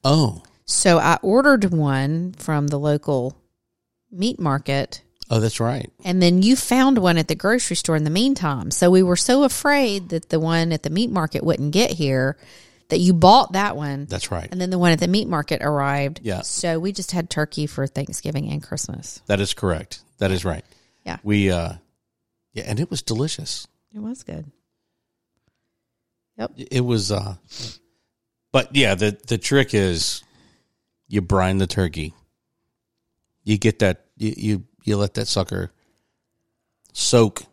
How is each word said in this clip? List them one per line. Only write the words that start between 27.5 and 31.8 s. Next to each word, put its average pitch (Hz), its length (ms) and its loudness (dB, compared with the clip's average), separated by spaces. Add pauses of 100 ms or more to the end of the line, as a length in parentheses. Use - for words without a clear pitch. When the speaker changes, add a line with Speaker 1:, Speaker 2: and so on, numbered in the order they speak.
Speaker 1:
but 127 240 0
yeah, 113 180 4
the, 101 220 0 (100)
the 117 120 -2
trick - 340 2
is 90 500 0 (840)
you 101 140 0
brine 95 360 2
the 95 80 2
turkey. 82 460 -4 (1300)